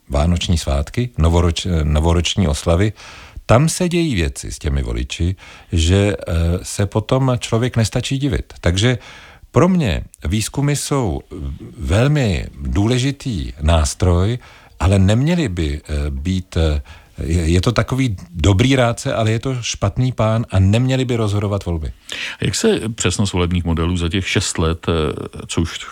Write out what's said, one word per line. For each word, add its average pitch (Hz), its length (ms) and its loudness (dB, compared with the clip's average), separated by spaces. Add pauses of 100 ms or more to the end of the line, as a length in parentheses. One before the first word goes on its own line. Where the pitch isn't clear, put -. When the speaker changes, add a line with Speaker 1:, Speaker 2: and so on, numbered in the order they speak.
Speaker 1:
vánoční 82 500 2
svátky, 76 600 -2
novoroč-, 82 480 2 (160)
novoroční 85 680 2
oslavy. 87 440 2 (540)
Tam 135 220 6
se 180 200 -2
dějí 165 260 0
věci 73 380 -4
s - 60 -12
těmi 69 240 -2
voliči, 62 540 -4 (360)
že, 95 440 4 (120)
eh, 87 60 -2 (280)
se - 240 -2
potom 131 520 0
člověk 117 380 -2
nestačí 123 420 0
divit. 131 420 -4
Takže 101 380 0 (520)
pro 160 180 4
mě 131 360 0 (200)
výzkumy 135 520 -2
jsou 120 440 -2 (580)
velmi 104 680 2 (140)
důležitý 104 1000 -2
nástroj, 87 800 2 (440)
ale 95 160 4
neměly 127 500 2
by, 78 400 -2
eh, 73 220 -2
být, 87 460 -4
eh, 78 260 2 (360)
je, 82 300 0
je 90 120 4
to 120 120 2
takový 123 440 0 (140)
dobrý 95 460 4
rádce, 120 380 0
ale 110 160 0
je 113 80 0
to 131 240 -4
špatný 123 500 -2
pán 110 380 0
a 95 80 0
neměli 127 460 4
by 123 120 -2
rozhodovat 104 480 0
volby. 80 280 -4 (480)
Speaker 2:
Jak - 140 -2
se 220 260 2 (140)
přesnost 104 380 -2
volebních 87 320 0
modelů 82 320 0
za 87 120 -2
těch 92 200 -4
šest - 300 -2
let, 80 300 -2
eh, 87 40 0 (540)
co - 140 -4
už - 180 -4 (140)